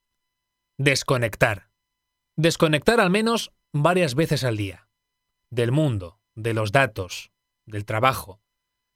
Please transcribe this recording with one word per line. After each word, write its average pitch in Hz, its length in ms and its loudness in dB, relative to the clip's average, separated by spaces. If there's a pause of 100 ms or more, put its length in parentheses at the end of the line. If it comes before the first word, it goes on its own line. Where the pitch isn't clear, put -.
(760)
Desconectar. 123 920 0 (680)
Desconectar 156 640 2
al 190 100 4
menos 220 440 0 (180)
varias 156 440 2
veces 156 280 0
al 120 140 -2
día. 98 320 -8 (600)
Del 117 220 -2
mundo, 123 480 -2 (160)
de 113 180 -4
los 107 200 -2
datos, - 580 -2 (340)
del 107 200 -10
trabajo. 110 560 -2 (540)